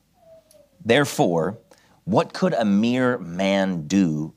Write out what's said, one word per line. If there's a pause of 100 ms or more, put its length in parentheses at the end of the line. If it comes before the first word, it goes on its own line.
(840)
Therefore, (480)
what
could
a
mere
man
do